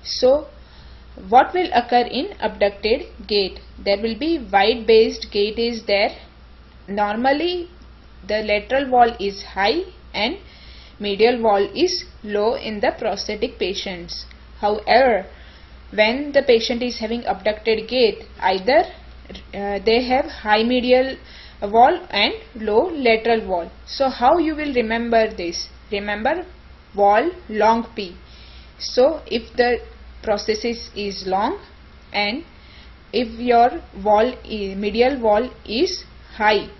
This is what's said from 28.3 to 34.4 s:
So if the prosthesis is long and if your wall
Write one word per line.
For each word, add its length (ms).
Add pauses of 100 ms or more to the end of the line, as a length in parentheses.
So 480
if 300
the 240 (420)
prosthesis 720
is 320
long 320 (540)
and 320 (680)
if 160 (120)
your 400 (240)
wall 280 (120)